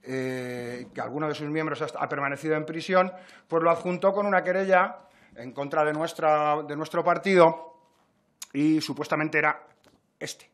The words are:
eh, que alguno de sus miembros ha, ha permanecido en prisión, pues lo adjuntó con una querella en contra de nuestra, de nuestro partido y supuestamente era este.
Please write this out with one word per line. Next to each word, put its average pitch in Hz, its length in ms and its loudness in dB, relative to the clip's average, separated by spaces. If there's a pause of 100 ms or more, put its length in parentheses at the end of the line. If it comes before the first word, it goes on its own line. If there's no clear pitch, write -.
eh, 127 920 -8
que 135 60 -8
alguno 139 280 -4
de 147 60 -4
sus 147 160 -8
miembros 156 320 -4
ha, 151 40 -4 (160)
ha 143 60 -2
permanecido 143 480 -2
en 151 80 -4
prisión, 185 480 2 (340)
pues 165 160 0
lo 170 80 6
adjuntó 180 440 2
con 202 120 0
una 185 160 4
querella 185 580 2 (360)
en 120 160 -14
contra 143 320 0
de 151 80 2
nuestra, 151 720 0
de 147 140 -8
nuestro 160 280 -4
partido 170 720 4 (800)
y 151 260 2
supuestamente 151 580 -4
era 151 240 0 (560)
este. - 360 -14